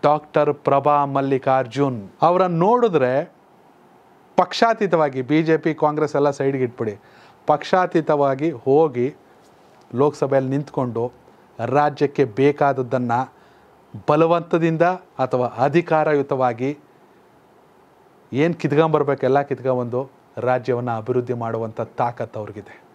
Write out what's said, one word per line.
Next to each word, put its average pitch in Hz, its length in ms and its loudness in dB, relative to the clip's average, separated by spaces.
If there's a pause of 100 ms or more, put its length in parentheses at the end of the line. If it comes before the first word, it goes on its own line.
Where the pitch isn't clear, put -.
ಡಾಕ್ಟರ್ 147 520 2
ಪ್ರಭಾ 143 500 2
ಮಲ್ಲಿಕಾರ್ಜುನ್ 131 1040 -2 (120)
ಅವರನ್ನು 175 360 2
ನೋಡಿದ್ರೆ 170 760 2 (1040)
ಪಕ್ಷಾತೀತವಾಗಿ, 180 880 2
ಬಿ 151 200 2
ಜೆ 160 140 2
ಪಿ, 160 180 0
ಕಾಂಗ್ರೆಸ್ 151 420 0
ಎಲ್ಲ 143 140 2
ಸೈಡ್ಗೆ 139 340 -2
ಇಟ್ಬಿಡಿ, 113 360 -6 (460)
ಪಕ್ಷಾತೀತವಾಗಿ 151 1040 0
ಹೋಗಿ 135 640 0 (800)
ಲೋಕಸಭೆಯಲ್ಲಿ 135 560 0
ನಿಂತ್ಕೊಂಡು 127 600 -6 (540)
ರಾಜ್ಯಕ್ಕೆ 143 580 0
ಬೇಕಾದದ್ದನ್ನು 131 1080 0 (760)
ಬಲವಂತದಿಂದ 165 760 2 (360)
ಅಥವಾ 127 280 0
ಅಧಿಕಾರಯುತವಾಗಿ 139 1300 0 (1500)
ಏನ್ 156 220 0
ಕಿತ್ಕೊಂಬರ್ಬೇಕು 147 680 0
ಎಲ್ಲ 135 180 2
ಕಿತ್ಕೊಂಬಂದು 127 680 -4 (260)
ರಾಜ್ಯವನ್ನ 120 600 -2
ಅಭಿವೃದ್ಧಿ 123 360 -4
ಮಾಡುವಂಥ 113 480 -6
ತಾಕತ್ತು 117 580 -6
ಅವ್ರಿಗಿದೆ. 104 460 -14 (100)